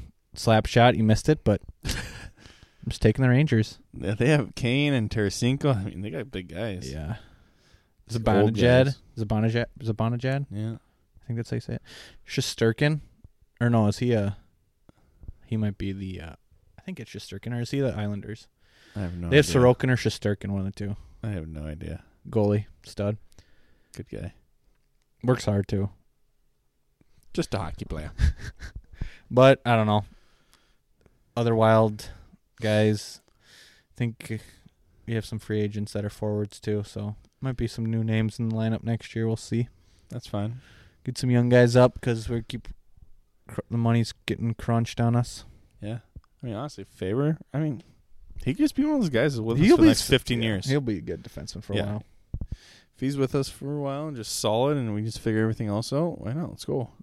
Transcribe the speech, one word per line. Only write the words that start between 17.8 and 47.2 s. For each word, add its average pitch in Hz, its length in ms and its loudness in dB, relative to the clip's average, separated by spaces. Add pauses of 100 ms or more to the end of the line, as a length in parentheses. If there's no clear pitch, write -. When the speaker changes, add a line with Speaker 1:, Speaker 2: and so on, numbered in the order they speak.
Speaker 1:
the 131 160 0
Islanders? 104 500 -8 (500)
Speaker 2:
I 104 40 -6
have 87 160 -6
no 87 140 -6
Speaker 1:
They 135 60 6
have 151 120 6
Speaker 2:
idea. 131 120 4
Speaker 1:
Sorokin 123 300 4
or 123 60 4
Shesterkin, - 540 -2
one 98 100 -2
of 95 60 -4
the 98 60 -6
two. 101 240 -6 (260)
Speaker 2:
I 113 60 -6
have 87 200 -6
no 78 160 -10
idea. 78 380 -10 (260)
Speaker 1:
Goalie, 104 380 2 (180)
stud. 104 320 -6 (800)
Speaker 2:
Good - 160 -14
guy. 92 240 -12 (880)
Speaker 1:
Works 123 240 0
hard, 101 220 0
too. 101 200 -2 (1400)
Speaker 2:
Just - 220 -2
a 98 40 -2
hockey - 260 -6
player. 76 320 -8
Speaker 1:
<laughs> - 60 0 (1080)
But, 131 340 8
I 120 120 4
don't 110 100 4
know. 104 180 2 (1300)
Other 117 200 2
Wild 110 560 4 (500)
guys. 107 600 2 (720)
I - 20 -20
think 113 440 -6 (680)
we 117 80 -6
have 110 100 -4
some 110 140 -10
free 107 240 -4
agents 104 320 -6
that 104 100 -4
are 104 60 -4
forwards, 104 500 -4
too, 104 240 -2
so 104 320 -10 (240)
might 131 160 -6
be 117 100 -4
some 113 200 -6
new 113 180 -2
names 110 340 0
in 113 120 -2
the 110 60 -2
lineup 110 280 -2
next 117 320 -4
year. 113 100 -2
We'll 113 100 0
see. 117 320 -4 (420)
Speaker 2:
That's - 160 -12
fine. 107 340 -6 (440)
Speaker 1:
Get 127 120 -6
some 127 140 0
young 120 180 6
guys 123 280 8
up 123 260 8
'cause 113 260 -2
we 117 140 -4
keep - 260 -12 (800)
cr-, - 120 -8 (100)
the 117 80 -2
money's 117 340 2 (140)
getting 113 260 -2
crunched 117 480 -2
on 117 160 2
us. - 280 -4 (360)
Speaker 2:
Yeah. 110 200 -10 (420)
I 131 40 -10
mean, 113 80 -8
honestly, 110 300 -10
Faber, 139 540 -2 (160)